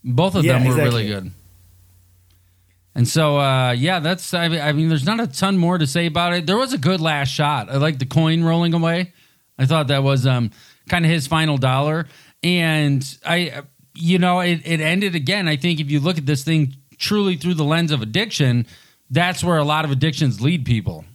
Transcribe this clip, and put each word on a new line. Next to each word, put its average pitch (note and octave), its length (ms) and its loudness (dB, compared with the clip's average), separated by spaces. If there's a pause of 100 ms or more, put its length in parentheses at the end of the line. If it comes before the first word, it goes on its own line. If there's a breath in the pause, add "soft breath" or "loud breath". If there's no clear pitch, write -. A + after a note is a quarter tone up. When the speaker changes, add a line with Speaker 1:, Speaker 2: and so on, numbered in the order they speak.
Speaker 1:
Both D3 320 0
of E3+ 100 2
Speaker 2:
Yeah, C3 140 4
Speaker 1:
them B2+ 60 4
were B2+ 80 4
Speaker 2:
exactly. B2 300 2
Speaker 1:
really G#2 40 -4
good. F#2+ 240 -6 (1600)
And B2 140 2
so, D3+ 300 2
uh, C3 340 2
yeah, D3+ 280 0
that's, E3+ 340 -4
I, E3+ 120 -2
I D#3 260 0
mean, D#3 180 2
there's D3 160 0
not A3 140 0
a A#3 80 -2
ton F#3+ 300 0
more F3 200 2
to D#3+ 100 2
say E3+ 180 -2
about E3+ 280 -2
it. F3 120 -4
There F#3 120 0
was B3 160 -2
a C#4+ 40 -4
good E3+ 240 0
last D3 280 0
shot. C#3+ 400 -2
I C3+ 80 -2
like D3 220 0
the C3 60 -2
coin D#3+ 380 2
rolling E3 300 2
away. E3+ 400 -2 (460 soft breath)
I C3+ 60 2
thought D3+ 220 0
that C#3 160 0
was, C3+ 220 2
um, B2 260 2 (380 loud breath)
kinda F3 200 2
his D#3 180 0
final D#3 300 2
dollar. C#3 500 0 (360 loud breath)
And D#3 640 2 (200)
I, E3+ 360 -2 (340)
you E3+ 240 0
know, F3+ 200 2
it, F3 260 -2
it E3 140 -2
ended F3 360 -2
again. F3 320 -2
I D3+ 80 0
think D3 240 -2
if D3 100 -4
you D3 100 0
look E3 180 0
at D3 80 -6
this C#3 180 0
thing D#3 320 0 (220)
truly G3+ 380 0
through F3 200 -2
the D#3 100 -2
lens D#3+ 260 0
of C#3 100 0
addiction, B2 640 0 (440 loud breath)
that's F3 340 0
where F3 140 2
a D3+ 80 2
lot D3+ 180 0
of D3+ 80 -2
addictions C3+ 500 0
lead D3 240 0
people F#2+ 380 -2 (120)